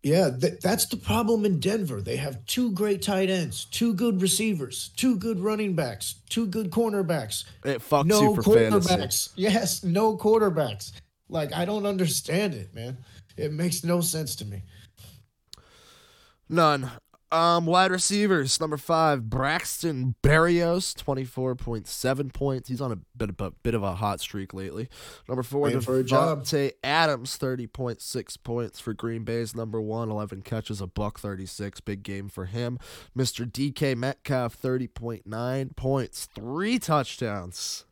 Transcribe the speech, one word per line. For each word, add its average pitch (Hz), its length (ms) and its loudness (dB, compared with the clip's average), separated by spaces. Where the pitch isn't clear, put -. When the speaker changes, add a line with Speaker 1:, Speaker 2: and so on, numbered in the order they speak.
Speaker 1:
Yeah, 160 260 4
th-, 131 320 -2
that's - 240 2
the - 120 -6
problem 214 480 2
in 185 140 2
Denver. 185 400 -2
They 110 180 -4
have 135 280 -6
two 247 280 0
great 196 280 0
tight 190 260 2
ends, 180 380 -2
two 233 300 0
good 190 260 2
receivers, 185 760 0
two 247 220 2
good 208 220 -2
running 208 340 0
backs, 131 560 -4
two 233 160 0
good 196 240 -2
cornerbacks. 170 760 0
Speaker 2:
It 135 180 -2
fucks 147 240 4
Speaker 1:
No 208 160 6
Speaker 2:
you 208 140 8
for 113 80 0
fantasy. 202 440 8
Speaker 1:
quarterbacks. - 480 2
Yes, 202 480 2
no 202 320 4
quarterbacks. 165 760 2
Like, 151 260 -4
I 170 120 0
don't 208 220 0
understand 185 680 0
it, 101 220 -10
man. 123 240 -8
It 147 160 -4
makes 160 320 -2
no 175 160 2
sense 160 360 -2
to - 100 -10
me. 101 160 -10
Speaker 2:
None. 151 440 2
Um, 170 340 4
wide 185 260 6
receivers, 185 680 2
number 151 160 -2
five, 147 520 2
Braxton 131 960 -2
Berrios, 170 720 4
twenty-four 131 600 -4
point 117 300 -6
seven 135 440 -2
points. 131 400 -4
He's 123 100 -4
on 131 140 -2
a 95 60 -6
bit 104 120 -2
of - 120 -8
a, 92 100 -4
bit - 220 -2
of 107 100 0
a 95 120 -2
hot 101 260 -2
streak 98 320 -8
lately. 95 340 -8
Number 127 160 -2
four, 139 180 -2
Speaker 1:
Waiting 123 200 2
for 127 160 0
a 131 60 2
job. 131 400 2
Speaker 2:
Davante 139 380 0
Adams, 143 540 2
thirty 127 320 -4
point 123 320 -6
six - 380 -8
points 120 420 -6
for 113 140 -6
Green 113 300 -6
Bay's 117 300 -4
number 113 280 -4
one, 110 280 -2
eleven 104 340 -6
catches, 110 360 -6
a 98 80 -6
buck 104 320 -4
thirty-six, 101 600 -8
big 101 220 -8
game 98 260 -8
for 95 160 -8
him. 120 340 -6
Mister 123 300 -2
D 131 280 -4
K 139 240 0
Metcalf, 127 580 -2
thirty 127 340 -2
point 117 400 -10
nine 123 480 -4
points, 131 580 -2
three 180 460 -2
touchdowns. - 1120 -4